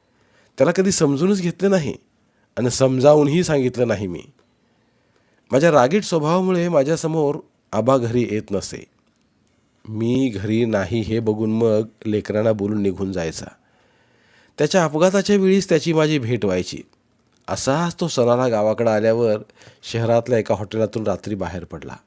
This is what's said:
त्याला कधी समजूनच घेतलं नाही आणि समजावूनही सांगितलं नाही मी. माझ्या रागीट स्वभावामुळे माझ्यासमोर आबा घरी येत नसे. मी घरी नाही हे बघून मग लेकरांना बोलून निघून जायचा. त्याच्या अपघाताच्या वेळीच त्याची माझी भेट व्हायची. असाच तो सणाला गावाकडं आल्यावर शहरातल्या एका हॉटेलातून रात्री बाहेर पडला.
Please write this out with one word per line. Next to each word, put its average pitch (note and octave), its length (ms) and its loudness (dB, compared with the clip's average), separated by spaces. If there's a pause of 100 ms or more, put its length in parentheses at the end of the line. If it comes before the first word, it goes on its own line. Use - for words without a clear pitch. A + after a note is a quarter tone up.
(580)
त्याला C#3+ 140 4
कधी F#3+ 200 0
समजूनच E3 480 0
घेतलं F3 300 -2
नाही D#3+ 240 0 (640)
आणि A#2+ 120 0
समजावूनही C#3+ 760 4
सांगितलं B2+ 440 0
नाही G2+ 180 -2
मी. F2 160 -8 (1300)
माझ्या D3+ 200 4
रागीट D3+ 340 4
स्वभावामुळे F3 640 0
माझ्यासमोर D#3 680 0 (340)
आबा A2+ 240 2
घरी A#2 340 0
येत G#2 200 -4
नसे. - 340 -6 (1040)
मी A#2 400 -2
घरी G#2+ 360 0
नाही A2 360 0
हे A2 200 -2
बघून A2 300 -2
मग A2 360 2 (200)
लेकरांना G#2+ 460 0
बोलून G#2 300 -2
निघून F#2+ 300 -2
जायचा. E2 340 -6 (1120)
त्याच्या D#3+ 260 2
अपघाताच्या F#3 520 2
वेळीच F#3+ 320 2
त्याची E3 240 0
माझी D#3 260 2
भेट A#2 260 -4
व्हायची. F#2 380 -2 (680)
असाच E3 520 -2
तो F3 80 -2
सणाला B2 400 2
गावाकडं A2 420 0
आल्यावर A2 480 2 (440)
शहरातल्या A#2 560 0
एका G#2+ 160 -2
हॉटेलातून G#2+ 520 -4
रात्री G2+ 280 -4
बाहेर F2 300 -8
पडला. D2+ 320 -16 (100)